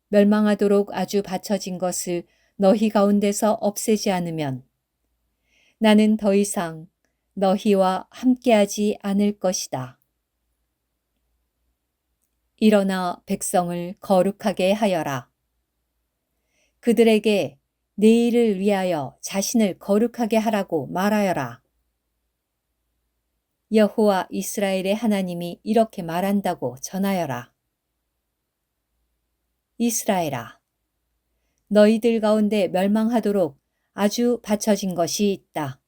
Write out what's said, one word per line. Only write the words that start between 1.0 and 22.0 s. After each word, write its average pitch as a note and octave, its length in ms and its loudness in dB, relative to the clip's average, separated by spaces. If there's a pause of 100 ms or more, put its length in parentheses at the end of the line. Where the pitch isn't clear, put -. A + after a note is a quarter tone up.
받쳐진 F#3+ 540 -6
것을 F3 500 -6 (300)
너희 G#3 320 4
가운데서 G3+ 640 2
없애지 G#3 580 -2
않으면 D#3+ 560 -6 (1080)
나는 G#3+ 400 4
더 G#3 180 0
이상 F3 540 -4 (440)
너희와 F#3+ 760 0
함께하지 G#3+ 920 0
않을 G3+ 380 0
것이다. C3+ 640 -6 (2500)
일어나 G3 680 2
백성을 F3 760 -4
거룩하게 F#3+ 720 0
하여라. D#3+ 580 -4 (1500)
그들에게 G#3+ 760 2 (380)
내일을 A3+ 640 4
위하여 F#3 640 -2
자신을 G3 580 -2
거룩하게 A3 560 0
하라고 G3+ 520 -2
말하여라. F#3 760 -2 (2000)